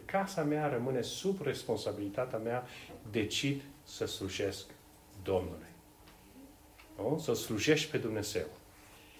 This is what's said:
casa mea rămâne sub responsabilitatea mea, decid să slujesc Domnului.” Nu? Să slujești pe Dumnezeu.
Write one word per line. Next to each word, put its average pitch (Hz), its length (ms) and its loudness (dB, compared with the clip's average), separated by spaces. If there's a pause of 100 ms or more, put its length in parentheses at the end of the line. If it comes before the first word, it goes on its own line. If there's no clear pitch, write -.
casa 190 380 0
mea 151 260 4
rămâne 127 320 2
sub 190 420 0
responsabilitatea 110 960 0
mea, 117 280 0 (440)
decid 117 520 2 (200)
să - 240 -4
slujesc 95 600 -2 (560)
Domnului.” 90 460 2 (1300)
Nu? 120 220 2
Să 120 160 2
slujești 120 560 4
pe - 80 0
Dumnezeu. 107 480 0 (720)